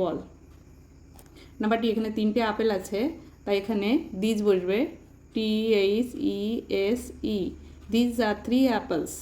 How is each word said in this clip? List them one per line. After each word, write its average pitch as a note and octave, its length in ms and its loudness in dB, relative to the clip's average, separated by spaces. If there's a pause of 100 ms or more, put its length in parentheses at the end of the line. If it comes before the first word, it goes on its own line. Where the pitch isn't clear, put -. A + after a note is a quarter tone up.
বল। E3 140 0 (1400)
নাম্বার A3 200 2
ডি, A#3 120 0
এখানে A3 260 0
তিনটে G#3+ 220 2 (120)
আপেল A3 260 2
আছে, G3 220 -2 (440)
তাই G3+ 180 2
এখানে G3+ 260 0 (340)
this A3 160 2 (100)
বসবে, F#3 300 2 (560)
টি A3 140 0 (360)
এইচ A3 240 2 (300)
ই - 20 -6 (460)
এস A#3+ 160 0 (340)
ই, - 20 -2 (540)
these A#3 240 2 (120)
are G#3 180 -2
three B3+ 180 4 (140)
apples - 440 -4